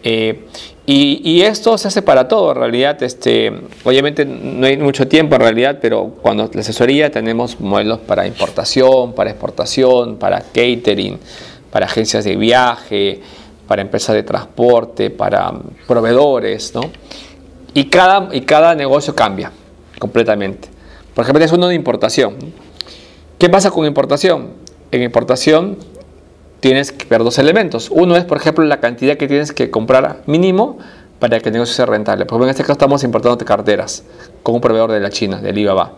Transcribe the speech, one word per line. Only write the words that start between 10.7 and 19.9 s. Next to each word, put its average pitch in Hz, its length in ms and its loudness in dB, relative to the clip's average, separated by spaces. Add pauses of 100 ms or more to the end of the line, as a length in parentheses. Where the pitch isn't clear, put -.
para 95 160 -2
agencias 110 360 -2
de 95 140 -2
viaje, 110 840 0 (480)
para 101 140 0
empresas 104 340 -2
de 107 80 0
transporte, 117 880 0
para 98 420 -2 (340)
proveedores, 117 880 0
¿no? 120 80 -6 (920)
Y 139 120 2
cada, 185 480 2
y 131 80 -4
cada 156 320 4
negocio 147 400 -2
cambia 98 380 -2 (480)